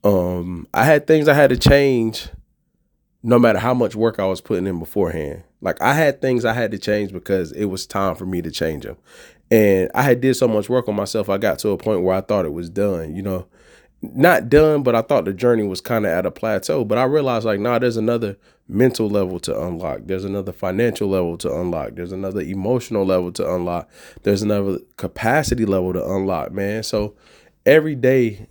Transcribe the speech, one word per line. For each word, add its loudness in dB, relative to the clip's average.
um, 0
I 2
had 4
things 4
I 6
had 6
to 2
change 2
no 4
matter 6
how 0
much 0
work 0
I 0
was -2
putting -4
in -4
beforehand. -4
Like, -4
I 4
had 2
things 0
I 2
had -2
to -8
change -2
because -2
it -4
was -6
time -2
for -10
me -4
to -6
change -4
'em. -12
And 6
I 0
had 4
did 2
so 2
much 0
work 0
on -2
myself, -4
I 0
got 0
to -2
a 0
point 0
where 2
I 0
thought -2
it -4
was -8
done, -2
you -8
know. -6
Not 2
done, 4
but 2
I 2
thought 0
the -4
journey 2
was -6
kinda -2
at 0
a -2
plateau. -4
But 0
I 2
realized, 0
like, 0
nah, 0
there's 0
another -2
mental 2
level -2
to -4
unlock. -6
There's -6
another -6
financial -2
level 0
to -4
unlock. -6
There's -10
another -6
emotional -2
level 0
to -4
unlock. -4
There's 0
another 0
capacity -2
level 0
to -4
unlock, -4
man. -6
So -4
every 6
day 2